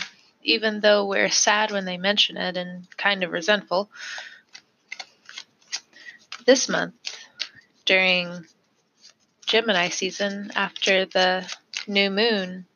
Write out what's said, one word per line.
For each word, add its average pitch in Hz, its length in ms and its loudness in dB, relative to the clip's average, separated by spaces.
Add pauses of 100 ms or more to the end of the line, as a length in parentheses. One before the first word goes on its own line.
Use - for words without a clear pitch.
(440)
even 214 380 0
though 208 240 4
we're 196 240 2
sad 208 420 2
when 196 140 -4
they 180 120 -6
mention 196 380 0
it 185 220 -4
and 180 280 -8 (120)
kind 196 260 0
of 165 80 -4
resentful, 190 580 0 (2500)
this 254 220 6
month, 175 280 -4 (920)
during 180 600 2 (1000)
Gemini 214 420 2
season, 202 680 -6
after 190 500 0
the 185 440 0 (380)
new 196 220 2
moon, 190 560 0 (100)